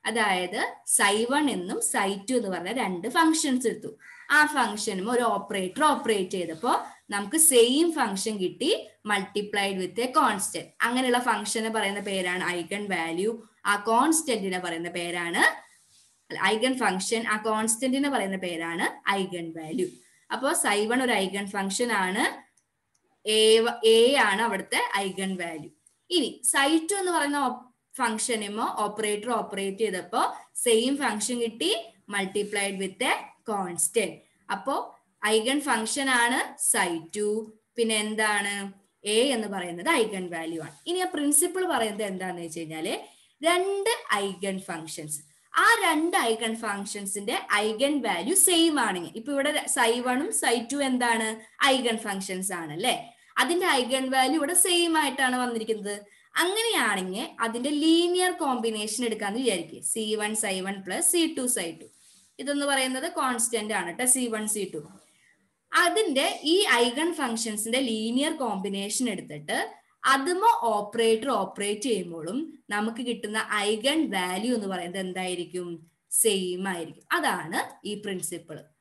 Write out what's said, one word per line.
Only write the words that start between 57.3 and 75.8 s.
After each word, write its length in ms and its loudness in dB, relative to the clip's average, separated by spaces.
അതിന്റെ 300 -2
linear 600 4
combination 720 -2
എടുക്കാന്ന് 340 -2
വിചാരിക്കുക. 440 -2
സി 320 -2
വൺ 200 -2
സൈ 260 -2
one 260 -6
plus 260 0
സി 260 2
ടു 80 -2
സൈ 260 -2
ടു. 120 -16
ഇതെന്ന് 280 -2
പറയുന്നത് 460 0
കോൺസ്റ്റന്റ് 600 -2
ആണ് 240 -4
ട്ടോ, 80 0
സി 220 2
വൺ 180 -4
സി 280 -4
ടു. 140 -10
അതിന്റെ 600 2
ഈ 240 4
eigen 300 2
functions-ിന്റെ 720 -2
linear 560 0
combination 720 -4
എടുത്തിട്ട് 640 -6
അതുമോ 580 4
ഓപ്പറേറ്റർ 680 2
ഓപ്പറേറ്റ് 520 -2
ചെയ്യുമ്പോഴും 880 -4
നമുക്ക് 360 -2
കിട്ടുന്ന 420 -4
eigen 400 2
value 500 0
എന്ന് 120 -2
പറയുന്നത് 340 -4
എന്തായിരിക്കും? 880 -6